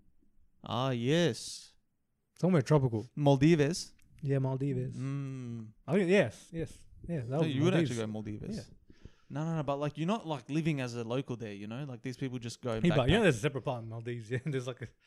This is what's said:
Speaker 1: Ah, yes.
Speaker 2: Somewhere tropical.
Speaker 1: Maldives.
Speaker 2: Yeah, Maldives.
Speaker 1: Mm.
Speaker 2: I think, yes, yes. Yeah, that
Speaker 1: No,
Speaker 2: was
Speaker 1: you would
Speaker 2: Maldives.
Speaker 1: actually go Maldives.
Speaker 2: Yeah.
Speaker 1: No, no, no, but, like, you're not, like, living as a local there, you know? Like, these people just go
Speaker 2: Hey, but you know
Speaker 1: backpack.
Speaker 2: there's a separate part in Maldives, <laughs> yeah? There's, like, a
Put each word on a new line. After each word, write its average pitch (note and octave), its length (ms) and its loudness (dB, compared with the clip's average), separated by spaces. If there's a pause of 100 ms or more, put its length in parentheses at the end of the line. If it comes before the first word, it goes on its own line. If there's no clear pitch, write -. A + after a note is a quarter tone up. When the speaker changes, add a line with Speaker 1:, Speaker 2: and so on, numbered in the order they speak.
(640)
Speaker 1:
Ah, B2 260 -2
yes. C3 800 0 (680)
Speaker 2:
Somewhere E3+ 220 4
tropical. B2 540 2
Speaker 1:
Maldives. C#3+ 760 4 (280)
Speaker 2:
Yeah, C#3 180 0
Maldives. C3 560 -2
Speaker 1:
Mm. C3 720 -8 (200)
Speaker 2:
I C3 60 0
think, F#3 160 2
yes, F3 420 2
yes. E3 260 -8 (300)
Yeah, E3+ 140 -4
that A#2 80 -8
Speaker 1:
No, C3 100 -2
Speaker 2:
was E3 80 2
Speaker 1:
you C#3 160 0
would F#3 100 4
Speaker 2:
Maldives. E3+ 180 2
Speaker 1:
actually A#2 140 -2
go G#2+ 60 -6
Maldives. G#2+ 460 -8
Speaker 2:
Yeah. - 60 -10 (680)
Speaker 1:
No, C#3 160 -6
no, E3 120 -2
no, D#3 60 -2
but, C#3 160 -2
like, D3 180 -4
you're D#3 100 -2
not, G3 200 -2
like, C#3+ 220 -6
living D3+ 320 0
as B2 140 -6
a A#2+ 80 -6
local B2 320 -4
there, G#2+ 180 -8
you G2+ 140 -10
know? A#2 200 -8
Like, B2 140 -14
these B2+ 160 -8
people B2+ 220 -6
just A#2 220 -10
go A2+ 180 -2
Speaker 2:
Hey, E3+ 100 4
but C3 200 4
you D3+ 60 6
know A3 40 4
Speaker 1:
backpack. A#3 40 4
Speaker 2:
there's D3+ 140 6
a - 20 -8
separate C3 240 -2
part A#2+ 200 -4
in A2+ 60 -10
Maldives, A2+ 420 -8
<laughs> - 0 -
yeah? B2+ 140 -2
There's, C3 220 -2
like, B2+ 160 -10
a A2 40 -8 (200)